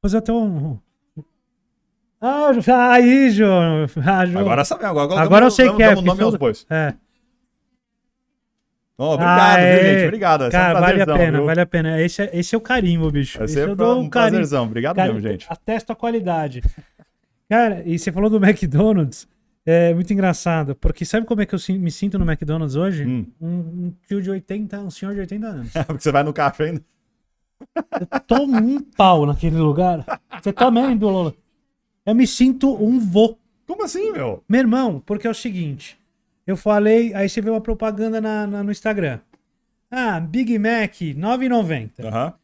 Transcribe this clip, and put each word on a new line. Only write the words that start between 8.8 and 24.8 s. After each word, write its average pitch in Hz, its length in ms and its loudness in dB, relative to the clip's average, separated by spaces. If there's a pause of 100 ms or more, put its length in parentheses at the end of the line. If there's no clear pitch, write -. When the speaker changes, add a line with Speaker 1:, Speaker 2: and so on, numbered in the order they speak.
Speaker 2:
Ó, 151 180 -2
obrigado, 180 440 6
viu, 180 60 6
Speaker 1:
Aê. 185 300 6
Speaker 2:
gente? 185 100 2
Obrigado, 170 360 0
é 131 40 0
sempre 175 120 0
Speaker 1:
Cara, 180 200 4
Speaker 2:
um 170 40 4
Speaker 1:
vale 175 40 4 (160)
a 190 40 2
Speaker 2:
prazerzão, 156 120 2
Speaker 1:
pena, 160 200 2
Speaker 2:
viu? 143 80 0
Speaker 1:
vale 165 160 0
a 175 40 2
pena. 160 360 -2
Esse 175 200 -2
é, 202 120 -4
esse 175 220 -4
é - 20 0
o 220 40 -2
carimbo, 175 500 -2
bicho. 143 260 -4
Speaker 2:
Vai 110 80 -4
Speaker 1:
Esse 156 100 -6
Speaker 2:
ser 139 140 0
Speaker 1:
eu 202 60 -4
Speaker 2:
pra-, 214 100 0
Speaker 1:
dou 247 140 2
Speaker 2:
um 247 60 -4
Speaker 1:
um 147 40 -10
carimbo. 226 280 2
Speaker 2:
prazerzão. 143 280 -2
Obrigado 120 300 -4
Speaker 1:
Cara, 185 180 0
Speaker 2:
mesmo, 110 140 -6
gente. 98 220 -8
Speaker 1:
atesto 220 420 -8
a 220 40 -6
qualidade. 170 680 -6 (880)
Cara, 208 360 2
e 170 120 -2
você 170 140 -6
falou 196 180 0
do 220 80 2
McDonald's, 185 920 2 (380)
é 170 280 4
muito 175 200 -2
engraçado, 170 640 -2
porque - 300 -4
sabe 226 200 -2
como 208 160 -2
é 196 40 0
que 196 100 -6
eu 175 40 -4
si-, 190 180 -6
me 175 140 -4
sinto 196 280 -4
no 175 100 0
McDonald's 156 460 -4
hoje? 165 300 -2
Speaker 2:
Hum. 123 200 -4 (160)
Speaker 1:
Um, 165 80 -10
um 175 440 -8 (140)
tio 202 140 -6
de 185 80 -8
oitenta, 202 500 -10
um 196 120 -12